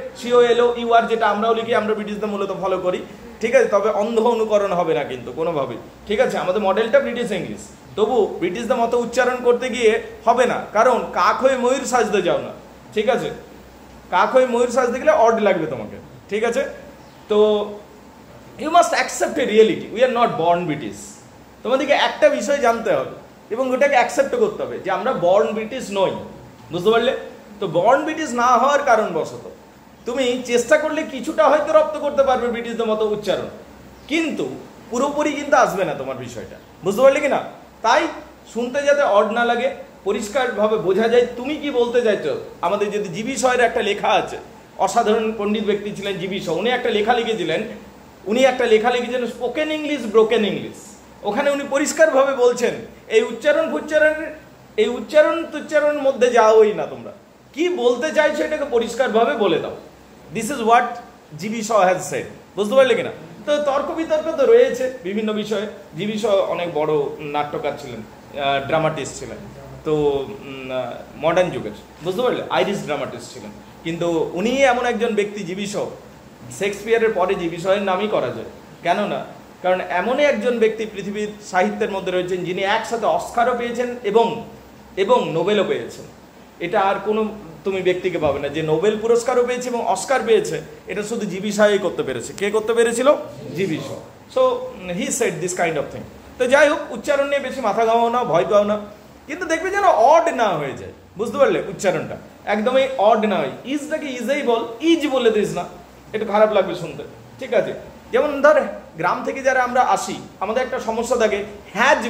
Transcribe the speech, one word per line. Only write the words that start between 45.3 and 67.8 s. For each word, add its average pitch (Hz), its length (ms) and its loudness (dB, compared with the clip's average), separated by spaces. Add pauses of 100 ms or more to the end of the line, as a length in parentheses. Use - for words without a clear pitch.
পণ্ডিত 208 260 -2
ব্যক্তি 202 320 -2
ছিলেন 196 220 -6
জিবি 185 220 -6
শ, 165 100 -10
উনি 180 200 0
একটা 254 200 0
লেখা 208 240 2
লিখেছিলেন, 208 500 -2 (640)
উনি 233 180 2
একটা 254 220 4
লেখা 220 240 4
লিখেছিলেন 240 380 -2
spoken 311 440 -4
English, 302 340 -4
broken 214 400 4
English। 135 320 -6 (460)
ওখানে 254 260 0
উনি 285 200 0
পরিষ্কারভাবে 277 640 2
বলছেন, 240 380 2 (340)
"এই 220 160 4
উচ্চারণ 294 480 0
ফুচ্চারণের, 302 640 0 (420)
এই 220 100 4
উচ্চারণ 311 580 2
তুচ্চারণের 294 560 0
মধ্যে 240 280 2
যাওই 220 440 6
না 156 120 -4
তোমরা, 123 260 -12 (420)
কি 330 160 -2
বলতে 247 460 0
চাইছো 302 280 2
এটাকে 302 280 -4
পরিষ্কারভাবে 233 640 2
বলে 175 260 0
দাও। 98 180 -8 (580)
This 226 100 -4
is 269 160 -6
what 226 220 4 (560)
জিবি 214 220 -6
Shaw 214 200 2
has 180 320 2
said." 117 100 -4 (320)
বুঝতে 208 200 -2
পারলে 254 200 6
কিনা? 175 140 -2 (360)
তো 294 120 2
তর্ক 285 340 -2
বিতর্ক 320 460 -2
তো 269 80 4
রয়েছে 254 480 4 (100)
বিভিন্ন 214 300 -4
বিষয়ে। 208 340 -4 (300)
জিবি 208 220 -4
Shaw 214 120 0
অনেক 170 420 0
বড় 151 200 0 (260)
নাট্যকার 147 520 -4 (100)